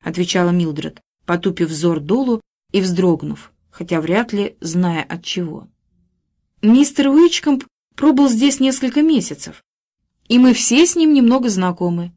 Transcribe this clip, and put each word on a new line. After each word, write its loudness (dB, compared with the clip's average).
отвечала -2
Милдред, -4
потупив -4
взор -2
долу -2
и 0
вздрогнув, -2
хотя -6
вряд -4
ли -6
зная -4
от -12
чего. -10
«Мистер 4
Уичкомб 2
пробыл 4
здесь 0
несколько 0
месяцев, -2
и 2
мы 6
все 2
с -2
ним 2
немного 2
знакомы». -4